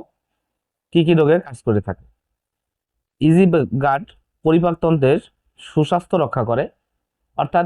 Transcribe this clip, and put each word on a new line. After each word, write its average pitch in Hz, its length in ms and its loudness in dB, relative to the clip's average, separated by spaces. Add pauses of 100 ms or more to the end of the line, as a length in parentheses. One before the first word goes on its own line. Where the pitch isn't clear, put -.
(920)
কী 165 140 2
কী 170 80 2
রোগে 156 260 2
কাজ 135 220 -16
করে 104 200 -2
থাকে। - 240 -10 (1120)
ইজি 160 260 4 (360)
গার্ড 143 240 -2 (380)
পরিপাকতন্ত্রের 165 760 0 (380)
সুস্বাস্থ্য 175 600 -2
রক্ষা 131 260 -2
করে, 117 260 -4 (680)
অর্থাৎ 170 280 -2